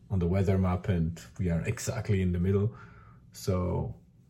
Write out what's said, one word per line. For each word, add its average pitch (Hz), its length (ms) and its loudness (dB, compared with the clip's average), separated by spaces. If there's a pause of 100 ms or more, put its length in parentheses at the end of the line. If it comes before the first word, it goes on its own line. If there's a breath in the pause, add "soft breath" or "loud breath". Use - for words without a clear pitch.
(100)
on 95 100 0
the 87 60 2
weather 95 300 2
map, 90 320 0
and 82 320 0 (180)
we 90 120 0
are 82 160 0
exactly 107 560 -2
in 90 100 2
the 87 60 0
middle. 98 340 2 (600 loud breath)
So 87 640 -2 (340)